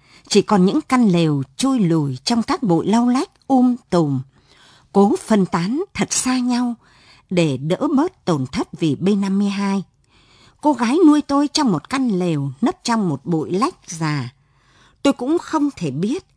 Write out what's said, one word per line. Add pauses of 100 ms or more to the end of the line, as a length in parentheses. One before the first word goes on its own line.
(280)
chỉ
còn
những
căn
lều (140)
chui
lùi
trong
các
bụi
lau
lách
um (140)
tùm. (720)
Cố (120)
phân
tán (100)
thật
xa
nhau (540)
để
đỡ
bớt
tổn
thất
vì
B
năm
mươi
hai. (800)
Cô
gái (100)
nuôi
tôi
trong
một
căn
lều (100)
nấp
trong
một
bụi
lách (120)
già. (680)
Tôi
cũng
không
thể
biết (120)